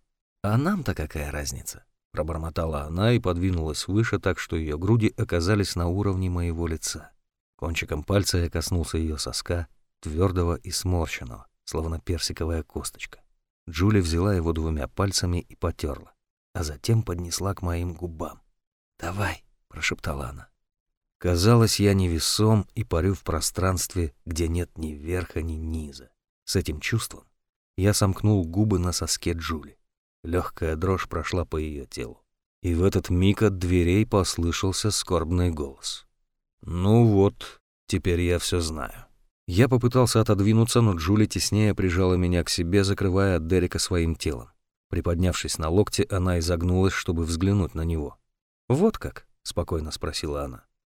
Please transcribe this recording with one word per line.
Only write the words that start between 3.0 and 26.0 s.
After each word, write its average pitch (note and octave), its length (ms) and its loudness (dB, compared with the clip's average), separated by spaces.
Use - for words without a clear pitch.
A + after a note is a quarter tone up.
и A#2 80 4
подвинулась F2 680 -2
выше, G#2 300 0
так F2+ 200 -2
что - 180 -6
ее D#2 220 -4
груди G#2+ 380 2
оказались F#2+ 600 0
на F2 120 0
уровне F#2 420 0
моего E2+ 360 -2
лица. - 440 -8
Кончиком D#2+ 480 -6
пальца F#2+ 340 2
я E2+ 120 0
коснулся E2 480 -2
ее D#2+ 180 -2
соска, - 500 -6
твердого F2 540 0
и - 160 -12
сморщенного, E2 760 -4
словно D#2+ 360 -6
персиковая D#2+ 600 -4
косточка. - 580 -12
Джули F#2+ 320 4
взяла F2 340 0
его E2+ 180 0
двумя D#2+ 360 -2
пальцами F2+ 520 -2
и - 160 -16
потерла, D2 560 -6
а F2+ 80 -4
затем E2 400 0
поднесла F2+ 520 -4
к - 80 -10
моим F2 320 -4
губам. E2 460 -10
«Давай», — F#2 460 -4
прошептала C#2+ 600 -4
она. C2 200 -14
Казалось, G#2 640 4
я G2+ 140 6
невесом F#2+ 800 2
и A2 100 -4
парю F2 300 0
в - 80 -10
пространстве, E2+ 920 -2
где E2 240 -2
нет E2+ 300 -4
ни D#2+ 140 -6
верха, E2 500 -6
ни D#2+ 120 -4
низа. D#2+ 560 -8